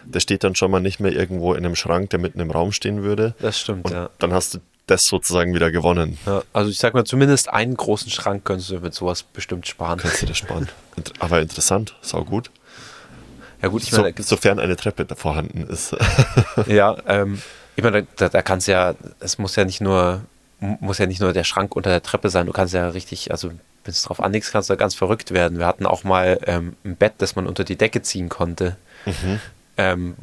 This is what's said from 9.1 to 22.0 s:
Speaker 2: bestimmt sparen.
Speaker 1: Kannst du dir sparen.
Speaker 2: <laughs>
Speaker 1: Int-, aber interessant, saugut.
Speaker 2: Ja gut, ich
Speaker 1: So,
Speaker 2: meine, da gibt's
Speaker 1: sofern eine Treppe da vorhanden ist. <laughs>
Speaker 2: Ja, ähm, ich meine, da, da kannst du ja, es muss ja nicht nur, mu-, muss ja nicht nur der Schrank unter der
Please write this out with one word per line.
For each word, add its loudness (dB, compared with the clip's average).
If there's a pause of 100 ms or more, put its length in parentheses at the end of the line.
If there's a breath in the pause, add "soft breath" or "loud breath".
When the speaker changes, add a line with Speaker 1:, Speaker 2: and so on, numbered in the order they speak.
Speaker 2:
bestimmt -10
sparen. -4
Speaker 1:
Kannst -2
du -2
dir -4
sparen. -4 (160)
Speaker 2:
<laughs> -18
Speaker 1:
Int-, -10
aber 2
interessant, -2
saugut. -4 (1120 loud breath)
Speaker 2:
Ja 2
gut, -2
ich -6
Speaker 1:
So, 4
Speaker 2:
meine, 4
da -6
gibt's -6
Speaker 1:
sofern 4
eine 0
Treppe -4
da -10
vorhanden -4
ist. -6 (360)
<laughs> 2
Speaker 2:
Ja, 6 (100)
ähm, 2 (340 loud breath)
ich -4
meine, 4 (120)
da, 4
da 4
kannst 0
du 4
ja, 4 (240)
es -6
muss -4
ja 4
nicht -4
nur, 2 (380)
mu-, -4
muss -4
ja 2
nicht -2
nur 2
der 2
Schrank 0
unter 0
der 4